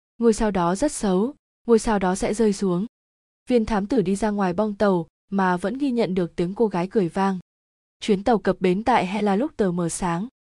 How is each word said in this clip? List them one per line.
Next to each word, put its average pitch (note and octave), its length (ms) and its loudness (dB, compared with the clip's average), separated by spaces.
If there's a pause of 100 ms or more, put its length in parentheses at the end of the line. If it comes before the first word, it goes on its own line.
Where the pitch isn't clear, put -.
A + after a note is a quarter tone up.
(180)
ngôi A#3 140 4
sao G#3+ 180 0
đó F3+ 240 0
rất D4 180 -2
xấu, G3+ 420 0 (320)
ngôi A#3 120 6
sao G#3+ 200 0
đó F#3 160 0
sẽ G#3+ 200 -2
rơi G#3+ 180 2
xuống." F#3+ 340 -2 (640)
Viên A#3+ 180 2
thám G#3 200 0
tử A3+ 160 0
đi F#3+ 140 0
ra G#3+ 140 -2
ngoài G3 220 -2
bong G#3 220 -2
tàu F#3+ 320 2 (240)
mà F#3 260 0
vẫn G#3 220 -4
ghi C#4 120 -2
nhận A3 240 0
được F3+ 220 -2
tiếng F3+ 180 -2
cô A#3 120 2
gái F#3 240 -2
cười F#3 180 0
vang. G3 300 -2 (640)
Chuyến G3+ 240 0
tàu A#3+ 140 4
cập - 220 -2
bến F#3 240 0
tại A3 220 2
Hela G3+ 300 0
lúc C#4+ 200 -2
tờ G3 140 0
mờ F3 180 -2
sáng, F3+ 400 -4 (280)